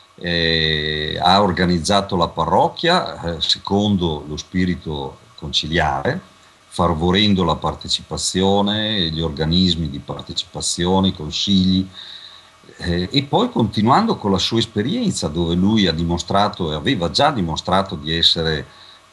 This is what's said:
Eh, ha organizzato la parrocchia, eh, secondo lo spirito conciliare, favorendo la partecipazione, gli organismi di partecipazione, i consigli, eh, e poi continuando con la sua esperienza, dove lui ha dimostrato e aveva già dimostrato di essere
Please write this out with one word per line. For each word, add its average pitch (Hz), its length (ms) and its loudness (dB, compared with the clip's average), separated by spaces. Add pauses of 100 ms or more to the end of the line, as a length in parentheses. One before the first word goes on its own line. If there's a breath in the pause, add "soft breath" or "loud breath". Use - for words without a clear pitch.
(160 loud breath)
Eh, 80 1080 0
ha 95 220 6
organizzato 90 720 2
la 85 120 2
parrocchia, 127 960 0
eh, 85 200 -6
secondo 90 840 0
lo 76 80 -8
spirito 78 840 -4 (160)
conciliare, 78 1000 -2 (420 soft breath)
favorendo 90 680 2
la 78 100 2
partecipazione, 98 1500 -2
gli 80 120 -4
organismi 80 680 0
di 67 100 -8
partecipazione, 87 1120 -2
i - 40 -4
consigli, 92 760 0 (880 loud breath)
eh, 87 320 -2
e 139 140 0
poi 202 260 0
continuando 127 680 2
con 101 140 0
la 95 60 4
sua 113 200 0
esperienza, 135 720 -2
dove 82 240 0
lui 98 340 4
ha 82 60 2
dimostrato 85 800 0
e 78 40 -4
aveva 85 360 -2
già 143 200 2
dimostrato 90 640 0
di 76 180 -6
essere 80 520 0 (480 loud breath)